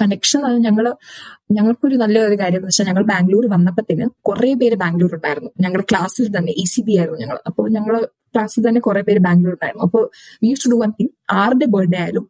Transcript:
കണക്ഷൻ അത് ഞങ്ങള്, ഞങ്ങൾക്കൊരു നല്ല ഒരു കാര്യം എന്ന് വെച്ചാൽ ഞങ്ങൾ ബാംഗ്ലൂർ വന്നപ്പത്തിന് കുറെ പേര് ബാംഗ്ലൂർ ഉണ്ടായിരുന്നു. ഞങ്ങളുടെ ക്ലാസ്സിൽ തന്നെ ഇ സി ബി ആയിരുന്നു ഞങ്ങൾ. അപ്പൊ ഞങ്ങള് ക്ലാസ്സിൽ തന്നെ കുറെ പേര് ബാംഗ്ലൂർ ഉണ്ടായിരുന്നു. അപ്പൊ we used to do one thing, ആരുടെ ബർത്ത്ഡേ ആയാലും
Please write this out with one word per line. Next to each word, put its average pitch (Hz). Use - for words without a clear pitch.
കണക്ഷൻ 208
അത് 240
ഞങ്ങള്, 233
ഞങ്ങൾക്കൊരു 233
നല്ല 220
ഒരു 208
കാര്യം 185
എന്ന് 190
വെച്ചാൽ 196
ഞങ്ങൾ 185
ബാംഗ്ലൂർ 202
വന്നപ്പത്തിന് 175
കുറെ 226
പേര് 240
ബാംഗ്ലൂർ 175
ഉണ്ടായിരുന്നു. 151
ഞങ്ങളുടെ 185
ക്ലാസ്സിൽ 226
തന്നെ 170
ഇ 185
സി -
ബി 208
ആയിരുന്നു 160
ഞങ്ങൾ. -
അപ്പൊ 208
ഞങ്ങള് 220
ക്ലാസ്സിൽ 214
തന്നെ 233
കുറെ 202
പേര് 208
ബാംഗ്ലൂർ 175
ഉണ്ടായിരുന്നു. 156
അപ്പൊ 220
we 220
used 269
to 240
do 226
one 214
thing, 226
ആരുടെ 254
ബർത്ത്ഡേ 185
ആയാലും 175